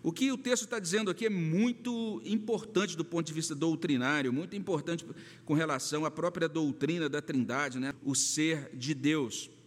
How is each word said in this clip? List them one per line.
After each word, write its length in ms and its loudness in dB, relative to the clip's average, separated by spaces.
O 120 0
que 180 2
o 60 -2
texto 260 0
está 160 -6
dizendo 320 0
aqui 140 -2
é 40 4
muito 920 0
importante 720 0
do 80 -2
ponto 240 -2
de 60 -8
vista 200 -2
doutrinário, 760 2
muito 240 -2
importante 500 -2
com 100 0
relação 520 0
à 60 0
própria 360 0
doutrina 640 0
da 120 -2
Trindade, 580 0
né? 220 -2
O 140 0
ser 580 2
de 200 -2
Deus. 560 0